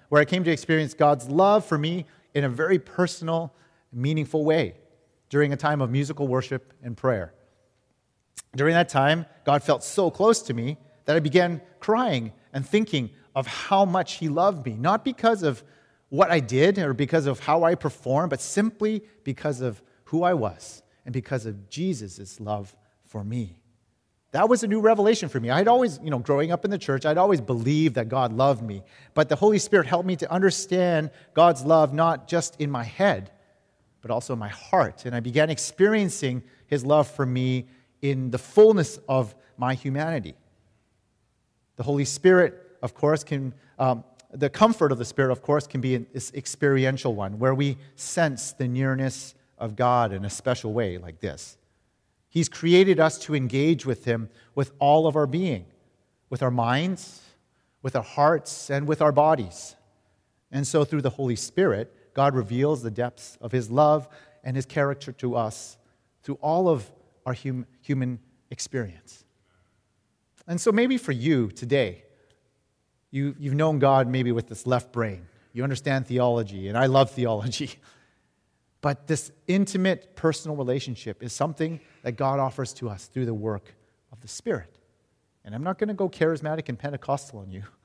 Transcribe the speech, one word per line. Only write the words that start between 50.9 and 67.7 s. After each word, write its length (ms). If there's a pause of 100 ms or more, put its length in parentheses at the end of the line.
like 220
this. 360 (760)
He's 180
created 520
us 200
to 140
engage 520
with 180
him 240 (260)
with 260
all 260
of 100
our 100
being, 380 (640)
with 140
our 80
minds, 720 (600)
with 140
our 60
hearts, 680
and 160
with 140
our 120
bodies. 640 (760)
And 140
so 180
through 180
the 80
Holy 260
Spirit, 760
God 220
reveals 480
the 80
depths 500
of 100
his 200
love 380 (360)
and 120
his 100
character 460
to 240
us 420 (440)
through 200
all 260
of 220 (340)
our 80
hum-, 340 (140)